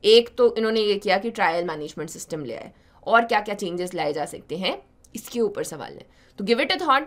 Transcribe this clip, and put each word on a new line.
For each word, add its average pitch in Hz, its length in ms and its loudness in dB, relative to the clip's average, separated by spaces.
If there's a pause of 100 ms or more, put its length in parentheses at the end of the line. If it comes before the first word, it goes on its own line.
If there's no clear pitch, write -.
एक 233 320 8
तो 240 180 4
इन्होंने 220 260 0
ये 208 140 2
किया 202 220 0
कि 226 120 -2
ट्रायल 175 360 0
मैनेजमेंट 151 440 -8
सिस्टम 156 360 -10
ले 113 100 -10
आए, - 160 -16 (360)
और 233 180 6
क्या-क्या 208 300 -2
चेंजेस 180 380 -6
लाए 147 200 -2
जा 147 120 -2
सकते - 320 -12
हैं 185 240 -4 (340)
इसके 233 240 -8
ऊपर 202 240 0
सवाल 156 300 -10
है। - 120 -18 (320)
तो 202 80 -6
give 233 140 4
it 302 80 0
a 381 80 0
thought 294 300 2